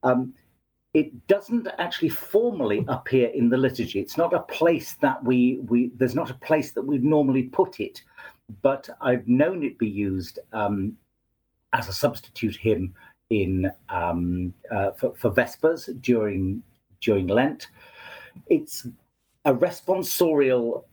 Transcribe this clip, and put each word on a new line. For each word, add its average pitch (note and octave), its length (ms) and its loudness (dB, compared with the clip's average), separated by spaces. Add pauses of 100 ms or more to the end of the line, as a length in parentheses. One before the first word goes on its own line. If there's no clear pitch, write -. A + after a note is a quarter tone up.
Um, B2+ 300 2 (600)
it - 340 -2
doesn't A3+ 400 0 (100)
actually E3 320 -2
formally F3 800 0
appear B2+ 400 0
in A#2+ 200 2
the B2+ 80 2
liturgy. A#2+ 420 0
It's - 180 -6
not E3+ 160 2
a E3+ 80 0
place - 600 0
that C3 220 0
we, B2 440 2
we, A#2+ 280 2
there's A#2+ 200 0
not D#3 140 -2
a B2+ 60 -10
place D3+ 380 0
that A2+ 80 -4
we'd C3+ 220 -2
normally C#3 400 4
put - 360 -2
it, - 240 -8 (580)
but C3+ 280 0 (100)
I've B2+ 280 0
known D3+ 360 2
it - 140 -6
be A2+ 100 -2
used, G2 520 -4 (120)
um, G#2 460 -4 (760)
as - 160 -2
a G2 60 -8
substitute - 640 -4
hymn F#2 360 0 (360)
in, F#2+ 420 0 (160)
um, F2 680 -2 (160)
uh, G2 220 -2
for, - 240 -4
for - 140 0
Vespers C#3+ 560 0 (160)
during, G#2 600 0 (380)
during G2 280 0
Lent. A#2+ 400 0 (800)
It's - 380 -2 (600)
a C#3+ 80 4
responsorial D3 1400 0